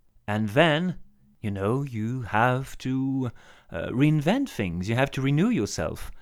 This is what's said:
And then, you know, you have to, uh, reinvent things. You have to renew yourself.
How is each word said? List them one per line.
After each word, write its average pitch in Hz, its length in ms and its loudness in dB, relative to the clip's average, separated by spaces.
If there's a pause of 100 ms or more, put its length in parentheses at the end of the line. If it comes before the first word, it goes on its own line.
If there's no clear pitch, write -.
(280)
And 107 220 -2
then, 160 460 2 (440)
you 107 100 -4
know, 101 320 0
you 123 400 -4
have 127 560 0
to, 131 520 -2 (400)
uh, 85 160 -6
reinvent 156 640 2
things. 90 380 -4
You 113 80 0
have 131 160 2
to 131 100 -4
renew 147 260 4
yourself. - 640 -2 (120)